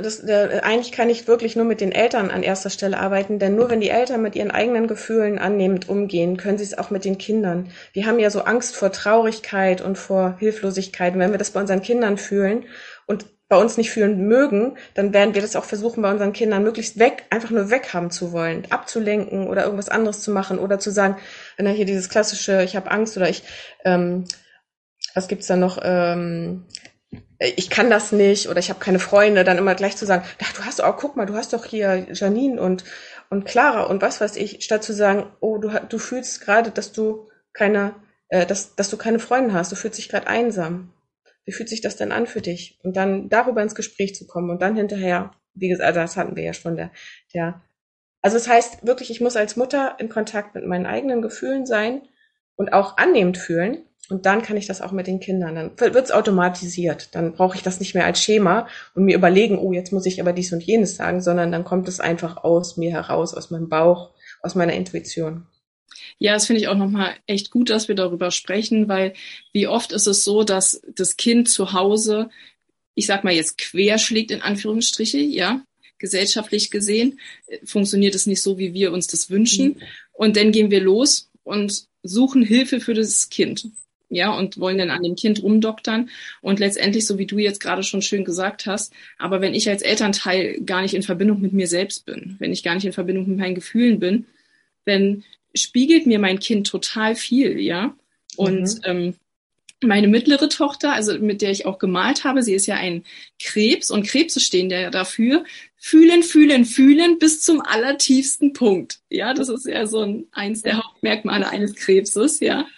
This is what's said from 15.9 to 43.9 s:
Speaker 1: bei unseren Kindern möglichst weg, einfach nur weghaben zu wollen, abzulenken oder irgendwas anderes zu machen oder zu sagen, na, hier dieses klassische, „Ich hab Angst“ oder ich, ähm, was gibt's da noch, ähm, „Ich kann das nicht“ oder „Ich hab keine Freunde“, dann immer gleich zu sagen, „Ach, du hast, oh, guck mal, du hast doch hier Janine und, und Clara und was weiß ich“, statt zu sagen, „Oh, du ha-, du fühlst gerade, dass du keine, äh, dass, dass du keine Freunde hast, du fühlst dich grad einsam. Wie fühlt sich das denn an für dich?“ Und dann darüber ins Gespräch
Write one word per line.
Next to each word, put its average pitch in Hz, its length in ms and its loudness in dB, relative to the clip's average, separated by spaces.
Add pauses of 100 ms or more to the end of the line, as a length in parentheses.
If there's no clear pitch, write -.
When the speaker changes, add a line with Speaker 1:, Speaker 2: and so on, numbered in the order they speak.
Speaker 1:
bei 196 80 2
unseren 202 220 0
Kindern 202 320 0
möglichst 226 340 -4
weg, 254 300 4
einfach 226 220 -4
nur 208 200 0
weghaben 180 400 -2
zu 175 220 -6
wollen, 165 380 -4
abzulenken 208 800 -2
oder 196 160 0
irgendwas 202 260 -4
anderes 214 320 -2
zu 214 80 -6
machen 190 280 -2
oder 196 200 0
zu 208 120 -6
sagen, 196 260 2 (420)
na, 196 120 0
hier 208 140 0
dieses 190 240 -2
klassische, 208 560 0
„Ich 185 100 -4
hab 190 160 -6
Angst“ 220 280 -2
oder 180 100 2
ich, 180 140 -4 (420)
ähm, 180 400 2 (880)
was 185 140 -4
gibt's 196 180 -8
da 180 100 0
noch, 180 260 0
ähm, 175 800 -2 (760)
„Ich - 320 -2
kann 240 200 4
das 214 220 2
nicht“ 202 360 4
oder 175 120 -2
„Ich 185 100 -2
hab 190 100 -8
keine 185 180 2
Freunde“, 202 460 4
dann 180 140 4
immer 190 180 2
gleich 202 200 -2
zu 220 100 -8
sagen, 180 180 2 (180)
„Ach, - 120 -8
du 214 100 -12
hast, 254 180 -6
oh, 196 140 4
guck 285 200 -8
mal, 208 100 -2
du 202 80 -6
hast 240 180 -8
doch 233 140 -4
hier 190 460 -2
Janine 220 480 0
und, 185 240 0 (460)
und 196 160 -2
Clara 240 380 2
und 190 180 -2
was - 180 0
weiß 208 160 -2
ich“, - 280 -8
statt 214 200 0
zu 226 100 -6
sagen, 202 320 2 (140)
„Oh, 214 180 -2
du 208 140 -4
ha-, 220 80 -2
du - 180 -6
fühlst - 440 -8
gerade, 220 300 4
dass - 200 -6
du 220 360 -4 (240)
keine, 208 420 0 (360)
äh, 175 160 2
dass, - 300 -6
dass 196 140 -2
du 214 60 -8
keine 226 240 0
Freunde 240 340 0
hast, 175 180 -2
du 190 40 -10
fühlst - 220 -8
dich - 100 -12
grad 202 180 -4
einsam. 185 640 -2 (520)
Wie 190 80 -12
fühlt 226 160 -12
sich 220 140 -8
das 202 140 -6
denn 208 160 -6
an 233 140 -2
für 220 160 -8
dich?“ - 420 -10
Und 185 120 -4
dann 196 320 -2
darüber 226 340 2
ins 214 140 -4
Gespräch 196 400 -6